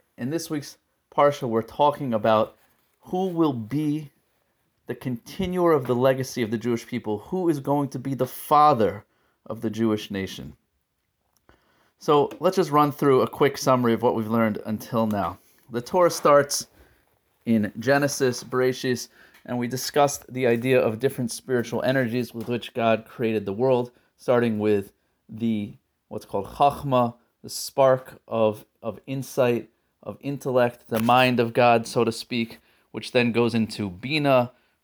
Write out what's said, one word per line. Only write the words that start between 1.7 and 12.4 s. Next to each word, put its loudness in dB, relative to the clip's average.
about 2
who -4
will 0
be -4
the -8
continuer -2
of 2
the 2
legacy 0
of -2
the -2
Jewish -4
people, -6
who -4
is -2
going -2
to -10
be -6
the -2
father 2
of -12
the -4
Jewish -2
nation. -8
So 2